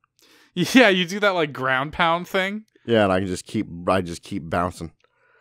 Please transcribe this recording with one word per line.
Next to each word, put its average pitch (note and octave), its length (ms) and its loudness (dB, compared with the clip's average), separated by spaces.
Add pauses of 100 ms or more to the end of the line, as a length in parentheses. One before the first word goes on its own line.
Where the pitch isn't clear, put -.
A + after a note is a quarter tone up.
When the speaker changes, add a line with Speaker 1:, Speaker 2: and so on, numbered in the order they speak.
(540)
Speaker 1:
Yeah, G#3+ 340 6
you F#3 180 2
do F#3+ 140 -6
that, G3+ 140 2
like, D#3 180 0
ground C3 400 -2
pound E3+ 360 0
thing. G3 360 -4 (220)
Speaker 2:
Yeah, - 180 4
and - 80 4
I F#2 60 2
can G2 100 -4
just F2+ 180 -6
keep, G#2+ 200 -4 (200)
I F#2+ 140 2
just E2+ 220 -8
keep F#2 260 -10
bouncing. F2 440 -4 (480)